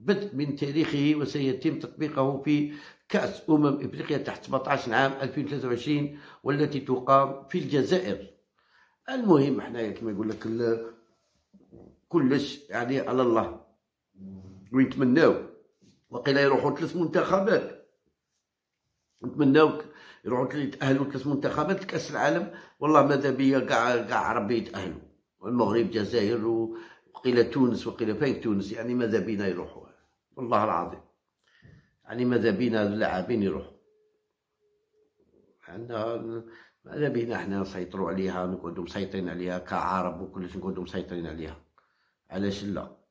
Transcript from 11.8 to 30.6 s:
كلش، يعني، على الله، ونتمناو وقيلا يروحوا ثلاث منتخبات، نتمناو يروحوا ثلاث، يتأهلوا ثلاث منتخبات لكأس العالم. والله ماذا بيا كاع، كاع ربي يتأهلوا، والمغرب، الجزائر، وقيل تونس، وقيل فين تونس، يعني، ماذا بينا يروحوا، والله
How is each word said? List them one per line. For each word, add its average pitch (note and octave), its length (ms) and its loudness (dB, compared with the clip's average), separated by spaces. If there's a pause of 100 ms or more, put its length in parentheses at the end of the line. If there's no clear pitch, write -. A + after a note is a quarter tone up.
كلش، C#3+ 520 2 (100)
يعني، B2 300 -2
على B2+ 220 2
الله، A2 380 2 (1120)
ونتمناو B2+ 640 6 (760)
وقيلا C3+ 300 2
يروحوا C#3 360 4
ثلاث D#3+ 200 -4
منتخبات، F3+ 920 0 (1400)
نتمناو C#3+ 460 6 (540)
يروحوا B2 220 -2
ثلاث، C#3+ 180 -4
يتأهلوا C#3 400 0
ثلاث C3+ 220 -6
منتخبات D3+ 560 -2
لكأس - 280 -6
العالم. D3+ 400 0 (300)
والله C#3+ 260 6
ماذا C#3 240 2
بيا C3+ 280 4
كاع، A#2+ 380 2
كاع G#2+ 360 0
ربي A2+ 240 0
يتأهلوا، F#2 440 -6 (400)
والمغرب، A2 360 2
الجزائر، A2 720 0
وقيل A#2 1040 0
تونس، A#2+ 360 2
وقيل G#2+ 300 -2
فين B2+ 240 0
تونس، G2 320 -2
يعني، A#2+ 220 -4
ماذا A2+ 240 2
بينا G2+ 280 -2
يروحوا، F2 400 -6 (500)
والله A#2 280 0